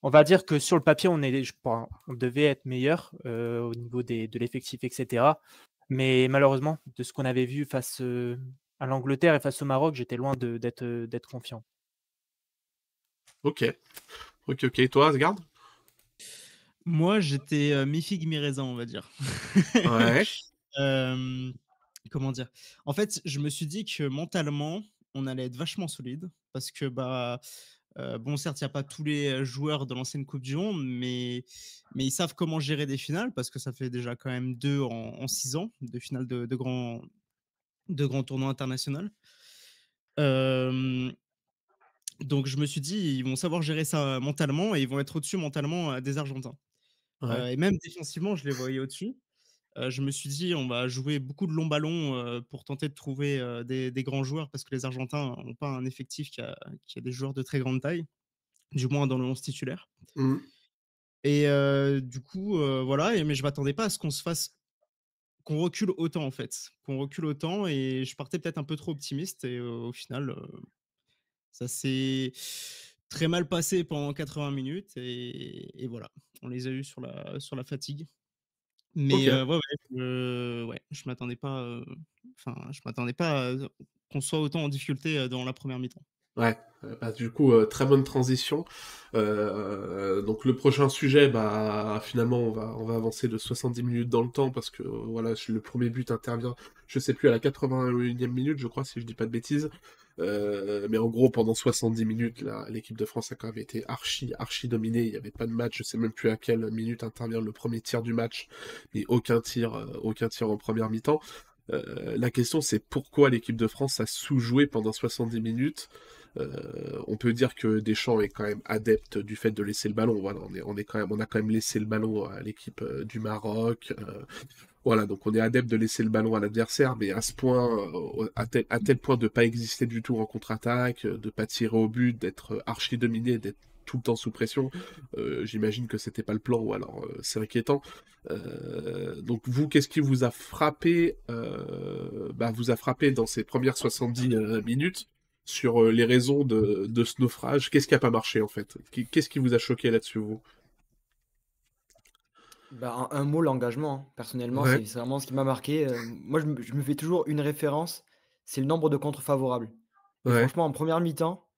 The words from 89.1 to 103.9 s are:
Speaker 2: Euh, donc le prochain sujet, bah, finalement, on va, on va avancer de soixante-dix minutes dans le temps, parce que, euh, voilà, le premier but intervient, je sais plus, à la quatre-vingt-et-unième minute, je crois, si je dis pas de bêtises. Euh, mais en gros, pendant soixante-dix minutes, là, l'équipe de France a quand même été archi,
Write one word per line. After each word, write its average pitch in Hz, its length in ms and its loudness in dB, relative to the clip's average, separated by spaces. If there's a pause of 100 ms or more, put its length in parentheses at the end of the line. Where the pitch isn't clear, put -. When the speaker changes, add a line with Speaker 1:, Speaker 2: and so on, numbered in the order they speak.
Speaker 2:
Euh, 101 1080 0
donc 107 240 -2
le 127 100 6
prochain 139 320 6
sujet, 139 400 8
bah, 107 720 0
finalement, 120 380 2
on 113 120 2
va, 110 260 -6
on 113 80 -6
va 113 80 -2
avancer 113 340 0
de 113 100 -2
soixante-dix 123 440 -4
minutes 120 260 0
dans 120 140 4
le 127 80 -2
temps, 135 200 0
parce 123 200 -8
que, - 120 -12
euh, 113 240 -6
voilà, 113 280 -2 (140)
le 110 120 0
premier 120 300 0
but 123 200 -4
intervient, 120 460 -4 (300)
je - 120 -2
sais 131 140 0
plus, 139 160 6
à 120 40 8
la 117 60 4
quatre-vingt-et-unième 123 920 0
minute, 135 260 0
je 127 80 -6
crois, 131 180 -4
si - 140 -10
je 117 60 -8
dis 113 100 -10
pas 110 120 -2
de 117 40 -4
bêtises. 147 400 -2 (480)
Euh, 101 720 -2
mais 110 60 2
en 113 120 4
gros, 120 200 6
pendant 113 240 4
soixante-dix 113 540 2
minutes, 113 340 -2
là, 107 300 -6
l'équipe 110 260 -10
de 110 80 0
France - 280 -6
a - 20 -10
quand - 140 -10
même 110 100 -10
été 110 280 -8
archi, - 520 -6